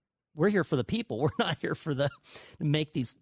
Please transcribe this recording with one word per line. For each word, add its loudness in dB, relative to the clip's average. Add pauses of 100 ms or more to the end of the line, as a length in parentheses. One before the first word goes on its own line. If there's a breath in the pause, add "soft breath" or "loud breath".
(360)
we're 4
here 2
for 0
the 2
people. -2
<laughs> -4
We're 2
not 0
here -2
for -4
the, 2 (500 loud breath)
to -4
make 2
these -4